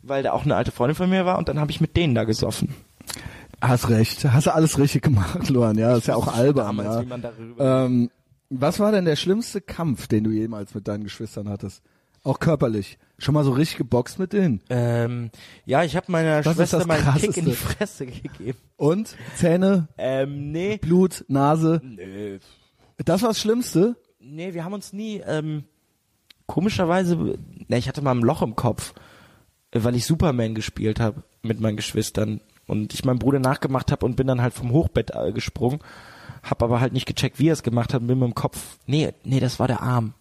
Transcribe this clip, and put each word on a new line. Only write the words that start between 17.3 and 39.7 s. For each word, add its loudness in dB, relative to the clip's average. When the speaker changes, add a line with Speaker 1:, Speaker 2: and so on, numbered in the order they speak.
Speaker 1:
in -2
die 4
Speaker 2:
Krasseste? -4
Speaker 1:
Fresse -6
gegeben. -10
Speaker 2:
Und? 0
Zähne? 4
Speaker 1:
Ähm, -4
nee. -4
Speaker 2:
Blut? 2
Nase? 4
Speaker 1:
Nö. -10
Speaker 2:
Das 2
war 2
das -2
Schlimmste? 2
Speaker 1:
Nee, -12
wir -8
haben -10
uns -14
nie, -8
ähm, -4
komischerweise, 0
ne, 0
ich -2
hatte -6
mal 2
ein 2
Loch 2
im -4
Kopf, -2
äh, 0
weil 0
ich 0
Superman 2
gespielt -2
hab -2
mit -4
meinen 0
Geschwistern -4
und -4
ich -8
meinen 0
Bruder 2
nachgemacht 0
hab -2
und 0
bin 0
dann 0
halt 0
vom -4
Hochbett, 0
äh, -2
gesprungen, -4
hab -4
aber 2
halt 2
nicht -2
gecheckt, -4
wie 4
er 4
es -6
gemacht 0
hat 0
und -4
bin 2
mit 2
dem -4
Kopf, -8
nee, 0
nee, 0
das -2
war 2
der -2